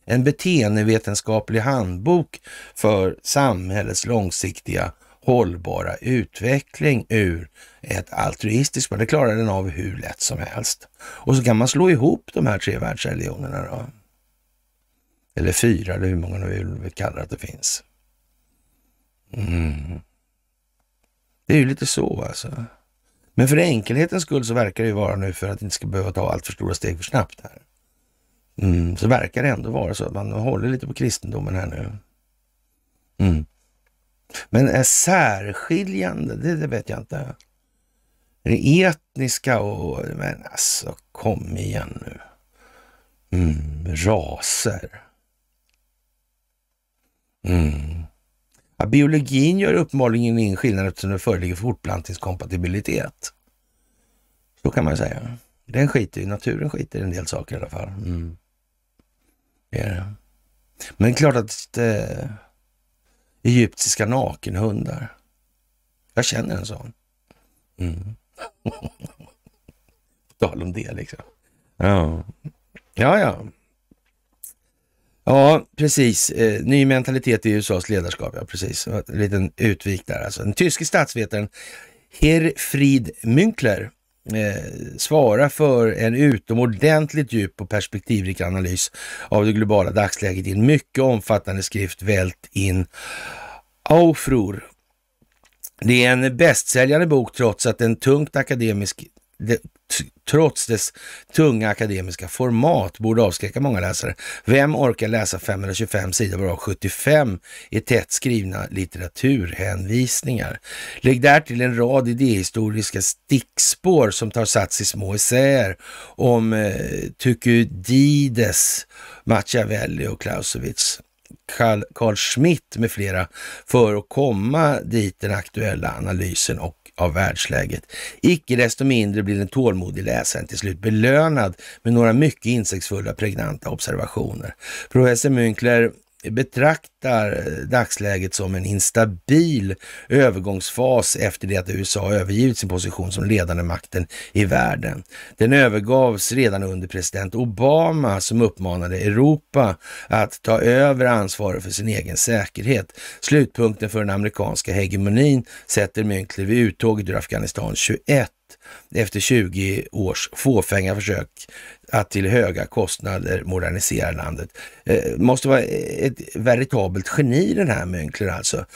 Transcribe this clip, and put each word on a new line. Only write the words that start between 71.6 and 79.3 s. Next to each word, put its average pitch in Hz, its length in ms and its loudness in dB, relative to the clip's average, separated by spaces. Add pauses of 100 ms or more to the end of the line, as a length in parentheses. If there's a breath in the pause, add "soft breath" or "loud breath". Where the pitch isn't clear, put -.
Ja. 82 480 0 (680)
Ja, 156 260 4
ja. 107 260 -2 (1800)
Ja, 139 420 6 (100)
precis. 139 540 2
Eh, 107 320 0
ny 135 240 4
mentalitet 127 600 2
i 113 40 4
U 104 80 2
S 104 120 -2
As 92 180 -2
ledarskap, 90 480 -4
ja, - 80 -10
precis. - 420 -8
En 113 220 -6
liten 98 480 -2